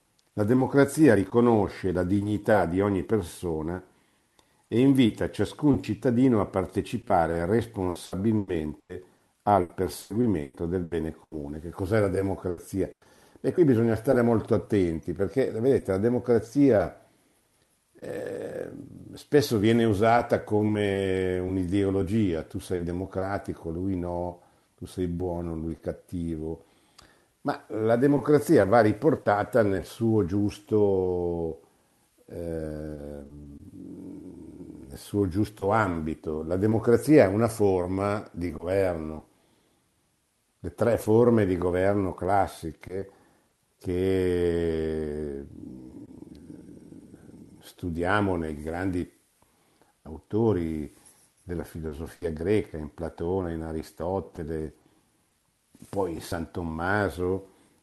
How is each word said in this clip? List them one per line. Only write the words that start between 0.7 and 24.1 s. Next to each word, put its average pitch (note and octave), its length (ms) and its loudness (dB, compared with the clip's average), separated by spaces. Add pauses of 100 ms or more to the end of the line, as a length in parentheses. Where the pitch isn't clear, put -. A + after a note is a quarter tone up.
riconosce G2+ 760 2
la F2 120 0
dignità G2+ 640 0
di F2+ 140 0
ogni G2 200 2
persona E2+ 840 -4 (840)
e A2+ 120 0
invita B2+ 520 4
ciascun C3 500 0
cittadino A#2+ 580 2
a F#2 60 2
partecipare F2+ 1000 -2
responsabilmente F#2 1600 -4 (360)
al F#2+ 320 2
perseguimento F2+ 920 -2
del F2+ 160 -2
bene D#2+ 320 -6
comune. D2 440 -12
Che E2 120 -12
cos'è G2 280 -2
la G2+ 100 2
democrazia? F#2 840 -4 (500)
E C#3 120 -2
qui F3+ 100 4
bisogna A#2 320 4
stare B2 260 2
molto A#2 320 2
attenti, F2+ 600 0
perché, G2 380 0
vedete, A2 400 2
la F#2+ 60 2
democrazia, A#2 1080 2 (960)
eh, - 680 -10 (440)
spesso C#3+ 440 2
viene A2+ 280 6
usata A2+ 580 4
come G2 960 0
un'ideologia, F#2+ 1040 0
tu - 160 -10
sei F2+ 240 -4
democratico, F#2 840 -6
lui F#2 280 -4
no, F2 440 -6 (340)